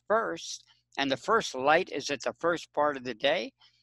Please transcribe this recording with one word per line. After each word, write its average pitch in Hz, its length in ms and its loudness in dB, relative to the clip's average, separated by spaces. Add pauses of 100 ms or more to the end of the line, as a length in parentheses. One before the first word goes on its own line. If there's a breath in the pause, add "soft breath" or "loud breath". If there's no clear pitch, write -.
first, 196 560 -2 (320 soft breath)
and 139 140 0
the 131 80 0 (120)
first - 240 2
light 147 380 4
is 135 160 -6
at 139 140 -4
the 117 180 -4
first 165 320 -2
part 147 240 2
of 127 80 -10
the 123 80 -6 (200)
day. 220 200 -4 (300 soft breath)